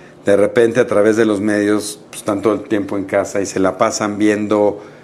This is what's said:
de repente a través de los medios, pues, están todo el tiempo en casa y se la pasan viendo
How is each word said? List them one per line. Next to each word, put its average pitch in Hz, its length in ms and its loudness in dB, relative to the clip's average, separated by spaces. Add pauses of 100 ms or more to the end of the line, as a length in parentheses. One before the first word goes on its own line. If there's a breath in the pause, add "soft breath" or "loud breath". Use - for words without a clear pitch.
(240 loud breath)
de 101 120 4
repente 113 420 2
a 120 80 4
través 107 300 2
de 113 80 4
los 104 160 0
medios, 104 600 -2 (100)
pues, - 100 -16
están 101 220 -4
todo 110 100 2
el 98 120 -4
tiempo 104 340 -4
en 92 60 -6
casa 98 360 -2
y 92 60 -4
se - 120 -8
la 95 200 0
pasan 107 400 -2
viendo 104 640 0 (220 loud breath)